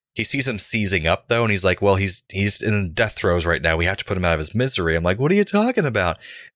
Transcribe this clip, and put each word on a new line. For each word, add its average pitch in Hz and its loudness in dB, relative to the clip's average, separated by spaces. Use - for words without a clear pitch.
he 110 -4
sees 135 -2
him 110 -4
seizing 95 0
up, 87 0
though, 117 2
and 110 0
he's 92 0
like, 92 2
"Well, 98 6
he's, 98 -2
he's 101 -2
in 101 -2
death 110 0
throes 87 0
right 80 0
now. 80 2
We 87 0
have 95 0
to - -10
put 98 -4
him 90 -2
out 85 2
of 80 0
his 78 -6
misery." 95 0
I'm 82 0
like, 95 0
"What 147 0
are 196 4
you 208 4
talking 214 0
about?" 95 0